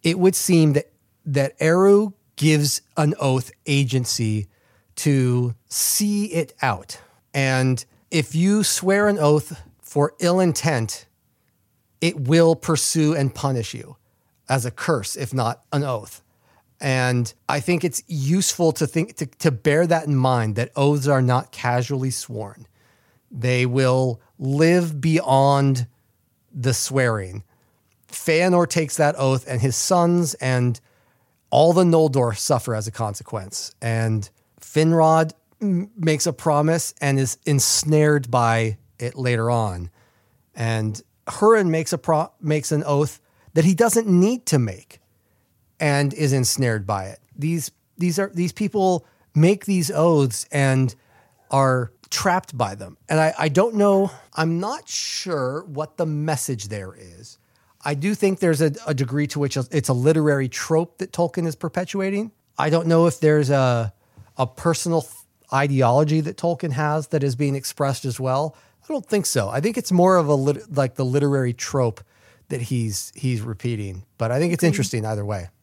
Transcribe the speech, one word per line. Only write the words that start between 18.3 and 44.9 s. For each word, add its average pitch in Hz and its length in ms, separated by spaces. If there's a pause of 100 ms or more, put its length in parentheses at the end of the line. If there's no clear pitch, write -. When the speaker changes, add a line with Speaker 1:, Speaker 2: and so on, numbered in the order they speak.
Speaker 1:
to 156 140
think, 160 300
to, 147 100
to - 240
bear 151 380
that 160 180
in 147 80
mind, 123 400
that 117 220
oaths 143 320
are 135 140
not 127 280
casually 127 600
sworn. 110 560 (680)
They 127 340
will 127 540 (180)
live 156 600
beyond 139 880 (680)
the 131 180
swearing. 110 680 (680)
Feanor 175 580
takes 156 280
that 151 220
oath, 131 300
and 123 120
his 127 160
sons 175 580
and 123 460 (680)
all 160 220
the 180 120
Noldor 139 520
suffer 123 380
as 107 120
a 113 40
consequence. 104 880
And 113 480 (320)
Finrod 160 720 (300)
m-, 196 340
makes 160 300
a 165 60
promise 156 680
and 139 180
is 131 280
ensnared 151 840
by 113 480 (200)
it 120 180
later 120 340
on. 95 400 (640)
And 113 460 (260)
Hurin 214 420
makes 160 240
a 175 60
pro-, 160 420
makes 151 320
an 151 120
oath 147 360 (340)
that 156 100
he 185 100
doesn't 226 320
need 202 400
to 151 120
make 98 420 (800)